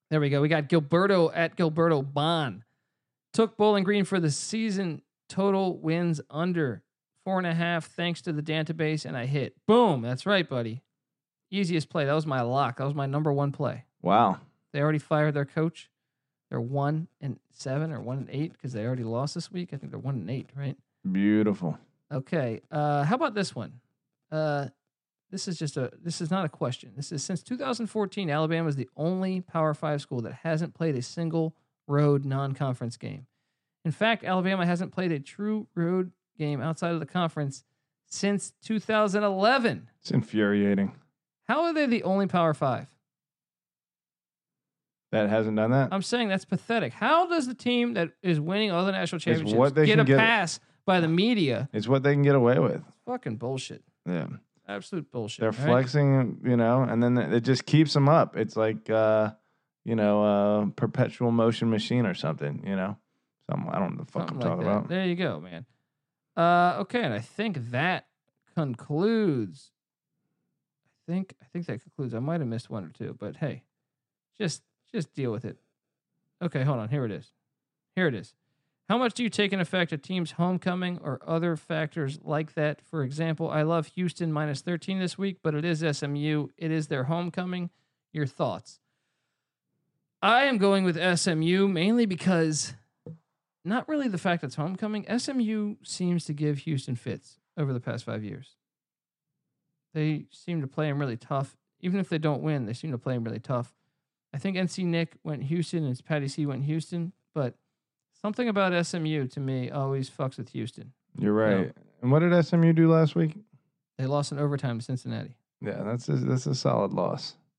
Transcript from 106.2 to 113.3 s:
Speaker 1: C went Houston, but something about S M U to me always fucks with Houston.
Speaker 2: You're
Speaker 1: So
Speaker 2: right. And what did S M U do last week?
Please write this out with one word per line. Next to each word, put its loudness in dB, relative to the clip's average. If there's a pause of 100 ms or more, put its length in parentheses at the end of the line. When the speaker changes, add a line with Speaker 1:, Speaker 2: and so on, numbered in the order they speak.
Speaker 1:
C -4
went -4
Houston, -4 (220)
but -4 (680)
something -2
about 2
S 0
M -2
U 0
to -12
me -4
always -2
fucks -6
with -10
Houston. -10 (260)
Speaker 2:
You're 2 (160)
Speaker 1:
So 4
Speaker 2:
right. 0 (300)
And 2
what 8
did 4
S 4
M 6
U 8
do 6
last 6
week? 0 (580)